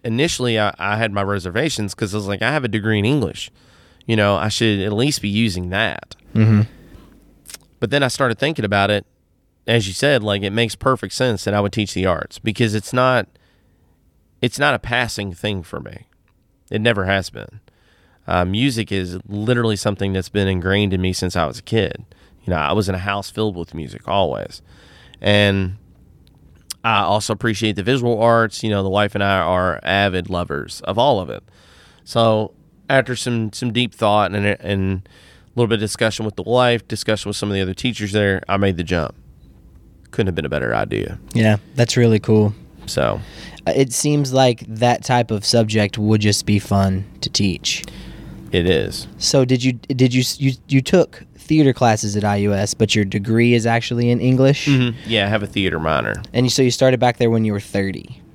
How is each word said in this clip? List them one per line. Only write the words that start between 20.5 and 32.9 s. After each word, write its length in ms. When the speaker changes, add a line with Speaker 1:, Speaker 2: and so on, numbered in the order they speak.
Speaker 1:
in 60
me 120
since 240
I 100
was 120
a 40
kid. 420
You 80
know, 40
I 160
was 160
in 60
a 40
house 300
filled 280
with 180
music 340
always. 540
And 560
I 160
also 320
appreciate 440
the 60
visual 400
arts. 400
You 80
know, 140
the 40
wife 280
and 80
I 140
are 440
avid 480
lovers 520
of 160
all 220
of 80
it. 140
So 480
after 280